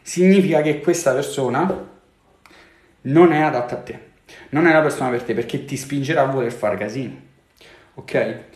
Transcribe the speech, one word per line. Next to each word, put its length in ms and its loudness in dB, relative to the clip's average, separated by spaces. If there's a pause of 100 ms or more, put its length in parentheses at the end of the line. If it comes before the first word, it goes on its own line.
significa 580 4
che 200 0
questa 320 0
persona 760 -2 (1120)
non 300 6
è 80 2
adatta 340 -2
a 40 -8
te, 200 -14 (520)
non 180 2
è 40 6
la 100 6
persona 280 -2
per 140 -4
te, 100 -4
perché 300 -4
ti 120 -8
spingerà 460 -2
a 40 4
voler 260 -2
fare 240 -4
casini, 520 -10 (680)
ok? 440 -4 (180)